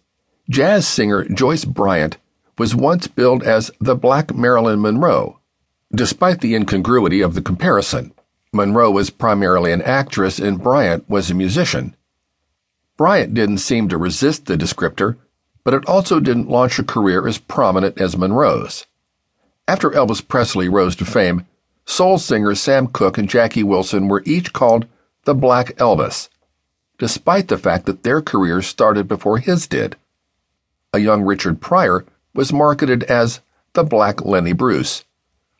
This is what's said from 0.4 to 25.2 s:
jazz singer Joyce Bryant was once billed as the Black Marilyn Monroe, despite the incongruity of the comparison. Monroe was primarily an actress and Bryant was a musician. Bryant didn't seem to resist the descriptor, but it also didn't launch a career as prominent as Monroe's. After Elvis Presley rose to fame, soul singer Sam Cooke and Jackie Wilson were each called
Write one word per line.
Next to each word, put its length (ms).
jazz 380
singer 380
Joyce 400
Bryant 540
was 200
once 320
billed 340
as 380
the 160
Black 360
Marilyn 480
Monroe, 600
despite 480
the 140
incongruity 680
of 140
the 80
comparison. 720
Monroe 380
was 200
primarily 600
an 120
actress 580
and 200
Bryant 480
was 220
a 40
musician. 600
Bryant 360
didn't 260
seem 300
to 80
resist 500
the 120
descriptor, 560
but 100
it 140
also 320
didn't 320
launch 260
a 60
career 460
as 100
prominent 640
as 160
Monroe's. 680
After 220
Elvis 360
Presley 420
rose 280
to 80
fame, 420
soul 320
singer 380
Sam 320
Cooke 300
and 100
Jackie 340
Wilson 460
were 180
each 260
called 340